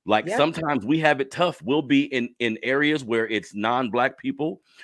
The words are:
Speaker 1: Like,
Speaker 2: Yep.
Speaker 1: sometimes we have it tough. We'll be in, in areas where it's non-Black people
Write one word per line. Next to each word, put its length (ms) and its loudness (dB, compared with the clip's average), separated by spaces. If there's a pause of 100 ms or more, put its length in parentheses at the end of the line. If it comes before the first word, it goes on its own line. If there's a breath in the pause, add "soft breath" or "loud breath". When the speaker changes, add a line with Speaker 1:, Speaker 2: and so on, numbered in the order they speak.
Speaker 1:
Like, 200 2
Speaker 2:
Yep. 120 -2
Speaker 1:
sometimes 480 0
we 140 2
have 220 2
it 100 -4
tough. 300 -2
We'll 220 0
be 220 4
in, 340 -4
in 240 -2
areas 420 0
where 240 0
it's 240 -4
non-Black 640 0
people 420 -6 (240 loud breath)